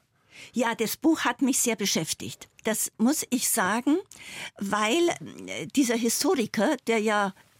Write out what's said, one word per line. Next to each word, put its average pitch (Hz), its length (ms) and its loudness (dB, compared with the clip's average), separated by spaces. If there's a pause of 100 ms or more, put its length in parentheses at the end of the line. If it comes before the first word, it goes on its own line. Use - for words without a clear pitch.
(520)
Ja, 226 220 -2
das 208 220 -4
Buch 311 240 2
hat 240 200 0
mich 247 200 2
sehr 226 160 2
beschäftigt. - 720 -4 (160)
Das - 340 -2
muss 254 320 2
ich 240 180 0
sagen, 233 480 2 (640)
weil, 214 500 2 (380)
äh, 95 220 -8
dieser 240 280 2
Historiker, 240 800 2 (120)
der 226 100 2
ja 208 360 0 (260)